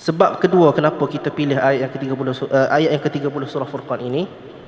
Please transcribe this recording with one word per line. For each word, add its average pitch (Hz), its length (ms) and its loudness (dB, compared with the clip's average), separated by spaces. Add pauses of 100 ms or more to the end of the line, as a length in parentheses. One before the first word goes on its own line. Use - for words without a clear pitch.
Sebab 170 400 2
kedua 175 320 6
kenapa 147 320 2
kita 143 240 -4
pilih 139 320 0
ayat 135 260 2
yang 131 60 -10
ketiga 135 240 -4
puluh, 127 160 -4
su-, - 160 -6
eh, 135 240 2
ayat 156 240 2
yang 139 80 -6
ketiga 143 240 -2
puluh 139 160 -6
surah 135 240 -6
Furqan 127 320 -6
ini. 131 240 -2 (440)